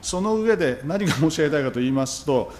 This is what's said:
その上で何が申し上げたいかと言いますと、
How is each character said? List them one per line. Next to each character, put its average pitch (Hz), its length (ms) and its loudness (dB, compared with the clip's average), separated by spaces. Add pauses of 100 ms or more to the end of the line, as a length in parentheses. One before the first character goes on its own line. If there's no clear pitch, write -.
そ 180 180 -4
の 220 140 0
上 220 200 2
で 139 280 0
何 185 240 0
が 151 60 2
申 156 180 2
し 160 100 -2
上 147 80 4
げ 151 60 2
た 143 60 2
い - 20 -2
か 131 80 -2
と 123 80 -4
言 127 100 0
い - 20 0
ま 135 140 0
す - 180 -8
と、 127 360 0